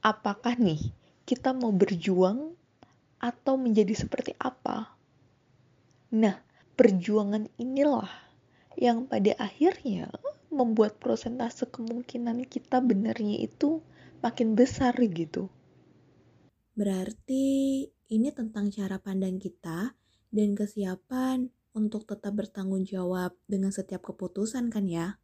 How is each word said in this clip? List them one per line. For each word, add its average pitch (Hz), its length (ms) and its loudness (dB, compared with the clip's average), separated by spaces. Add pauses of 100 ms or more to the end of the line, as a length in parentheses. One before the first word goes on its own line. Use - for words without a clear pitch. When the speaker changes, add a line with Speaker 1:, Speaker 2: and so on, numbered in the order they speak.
Speaker 1:
Apakah 220 560 -2
nih, 165 320 2 (380)
kita 262 260 0
mau 247 160 -2
berjuang 196 840 2 (640)
atau 247 400 -2
menjadi 220 340 4
seperti - 460 -4
apa? - 560 -6 (1120)
Nah, 220 300 2 (380)
perjuangan 208 720 4 (100)
inilah 262 480 2 (680)
yang 240 320 2
pada 208 320 4
akhirnya 214 640 0 (420)
membuat 226 540 2
prosentase 233 640 -4
kemungkinan 240 800 -6
kita - 320 -2
benernya 220 640 0
itu 302 400 -2 (400)
makin 233 320 0
besar 247 420 4
gitu. 180 540 -2 (1300)
Speaker 2:
Berarti 208 680 -2 (440)
ini 220 400 0
tentang 220 400 -4
cara 190 320 -6
pandang 190 400 -4
kita - 560 -8 (320)
dan 208 240 2
kesiapan 247 960 -2 (240)
untuk 214 320 -2
tetap 208 320 -6
bertanggung 190 480 -2
jawab 180 480 -2 (160)
dengan 196 240 0
setiap - 400 -8
keputusan 220 560 -4
kan 208 160 0
ya? 170 380 -2